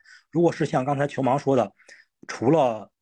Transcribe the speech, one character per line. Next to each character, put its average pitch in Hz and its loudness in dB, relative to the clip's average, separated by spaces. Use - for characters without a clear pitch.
如 165 0
果 165 4
是 156 -2
像 131 -2
刚 139 -2
才 143 0
球 - -6
盲 131 2
说 135 2
的， 107 0
除 - -2
了 120 0